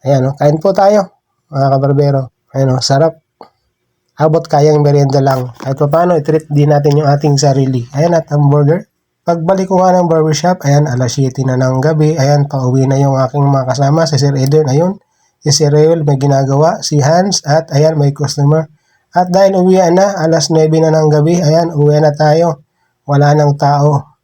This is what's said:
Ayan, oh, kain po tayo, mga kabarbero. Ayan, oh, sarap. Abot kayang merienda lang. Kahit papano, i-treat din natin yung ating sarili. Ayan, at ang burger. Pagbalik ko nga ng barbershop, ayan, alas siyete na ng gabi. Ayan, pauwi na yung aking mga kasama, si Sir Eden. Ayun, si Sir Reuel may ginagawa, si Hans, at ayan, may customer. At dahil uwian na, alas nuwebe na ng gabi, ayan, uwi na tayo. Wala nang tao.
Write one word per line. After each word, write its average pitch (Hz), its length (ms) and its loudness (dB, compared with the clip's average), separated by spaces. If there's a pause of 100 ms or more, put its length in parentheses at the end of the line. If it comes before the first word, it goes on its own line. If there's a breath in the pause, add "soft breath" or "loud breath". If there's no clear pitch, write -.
Ayan, 131 240 0
oh, 135 160 -4
kain 147 160 2
po 196 160 -2
tayo, 196 480 0 (320)
mga 135 160 0
kabarbero. 139 640 0 (180)
Ayan, 135 240 -2
oh, 127 80 -6
sarap. 160 400 -2 (960)
Abot 156 240 0
kayang 151 400 0
merienda 143 400 0
lang. 131 320 -4
Kahit 135 240 -8
papano, 165 400 0
i-treat 151 320 -4
din 147 160 2
natin 147 320 0
yung 151 80 -2
ating 143 320 0
sarili. 135 560 -2
Ayan, 165 160 0
at 165 240 -2
ang 147 160 2
burger. 147 400 0 (320)
Pagbalik 185 480 -2
ko 185 80 0
nga 185 160 2
ng 175 160 0
barbershop, 160 560 0
ayan, 143 160 2
alas 127 320 -4
siyete 131 320 -4
na 127 80 -2
ng 131 240 -2
gabi. 151 400 0
Ayan, 143 320 0
pauwi 131 400 0
na 135 80 0
yung 139 160 2
aking 139 320 0
mga 131 240 0
kasama, 143 320 0
si 147 160 -2
Sir 139 160 0
Eden. 139 320 0
Ayun, 170 320 -2 (400)
si 143 160 -2
Sir 147 160 0
Reuel 156 320 2
may 143 160 0
ginagawa, 139 640 0
si 147 160 -2
Hans, 175 480 0
at 156 240 -2
ayan, 156 240 0
may 143 160 0
customer. 147 560 -2 (480)
At 180 160 0
dahil 190 240 2
uwian 180 400 2
na, 196 240 0
alas 160 320 0
nuwebe 160 320 2
na 160 80 2
ng 156 160 2
gabi, 151 320 2
ayan, 165 320 0
uwi 147 320 2
na 151 80 2
tayo. 151 560 -2 (400)
Wala 143 240 2
nang 147 240 2
tao. 143 680 -2